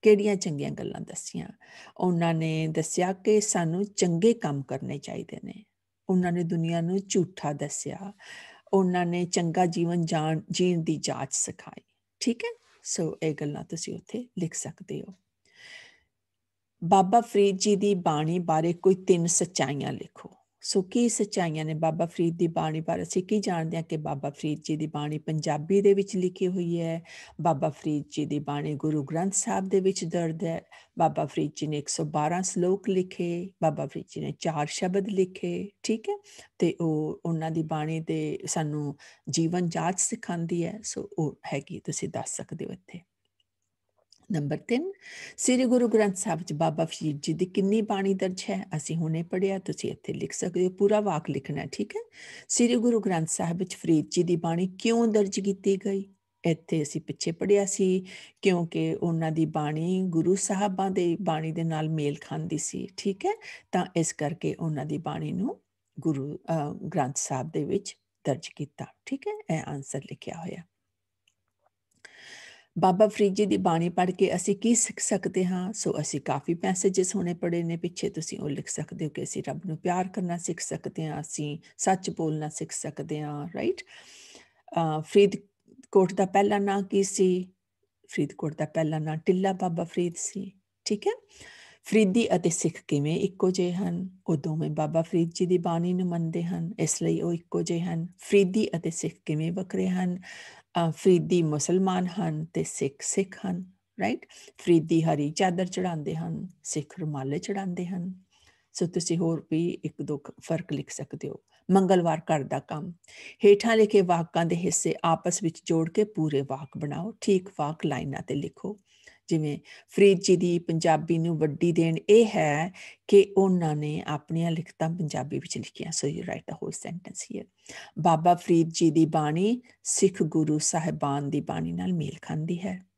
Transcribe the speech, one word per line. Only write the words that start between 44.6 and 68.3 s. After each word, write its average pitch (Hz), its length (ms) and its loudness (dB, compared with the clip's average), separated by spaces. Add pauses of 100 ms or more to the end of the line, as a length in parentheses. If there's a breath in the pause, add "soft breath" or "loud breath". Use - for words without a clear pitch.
ਸ੍ਰੀ 254 280 4
ਗੁਰੂ 240 220 4
ਗ੍ਰੰਥ 214 280 4
ਸਾਹਿਬ 170 240 -4
ਵਿੱਚ 170 140 -8
ਬਾਬਾ 160 320 0
ਫਰੀਦ 151 360 -4
ਜੀ 165 120 -2
ਦੀ 170 120 0
ਕਿੰਨੀ 196 360 2
ਬਾਣੀ 196 320 0
ਦਰਜ 190 360 -2
ਹੈ? 190 180 -4 (100)
ਅਸੀਂ 156 180 -6
ਹੁਣੇ 160 280 -2
ਪੜ੍ਹਿਆ, 190 360 -2
ਤੁਸੀਂ - 320 -6
ਇੱਥੇ - 220 -10
ਲਿਖ 160 180 -6
ਸਕਦੇ 185 340 -2
ਹੋ, 185 40 2
ਪੂਰਾ 202 300 4
ਵਾਕ 180 300 -2
ਲਿਖਣਾ 139 320 -4
ਹੈ, - 100 -8
ਠੀਕ - 240 -8
ਹੈ? 440 60 -6 (460 loud breath)
ਸ੍ਰੀ 240 280 4
ਗੁਰੂ 233 240 2
ਗ੍ਰੰਥ 170 280 0
ਸਾਹਿਬ 170 300 -2
ਵਿੱਚ 180 180 -6
ਫਰੀਦ 156 340 2
ਜੀ 175 140 2
ਦੀ 175 120 2
ਬਾਣੀ 170 320 0
ਕਿਉਂ 226 400 2
ਦਰਜ 208 320 2
ਕੀਤੀ 196 380 0
ਗਈ? 196 280 -4 (380)
ਇੱਥੇ 160 380 0
ਅਸੀਂ 160 200 -4
ਪਿੱਛੇ - 300 -6
ਪੜ੍ਹਿਆ 196 340 2
ਸੀ, 190 400 2 (360 loud breath)
ਕਿਉਂਕਿ 165 600 2
ਉਹਨਾਂ 165 300 0
ਦੀ 160 140 2
ਬਾਣੀ 156 580 -2
ਗੁਰੂ 170 320 2
ਸਾਹਿਬਾਂ 190 560 -2
ਦੇ 175 300 0
ਬਾਣੀ 160 300 -2
ਦੇ 165 120 -4
ਨਾਲ 156 260 -2
ਮੇਲ 147 320 0
ਖਾਂਦੀ 156 360 -6
ਸੀ, - 300 -8 (100)
ਠੀਕ 196 280 -4
ਹੈ? 427 140 -2 (320 loud breath)
ਤਾਂ 180 140 0 (100)
ਇਸ 165 180 0
ਕਰਕੇ 151 420 -4
ਉਹਨਾਂ 156 300 -4
ਦੀ 151 120 -4
ਬਾਣੀ 156 340 -6
ਨੂੰ 214 280 -4 (400)
ਗੁਰੂ, 143 360 -2
ਅਹ, 151 380 -4
ਗ੍ਰੰਥ 139 440 -2
ਸਾਹਿਬ 147 340 -4
ਦੇ 151 140 -2
ਵਿੱਚ - 320 -4 (280)
ਦਰਜ 143 220 -2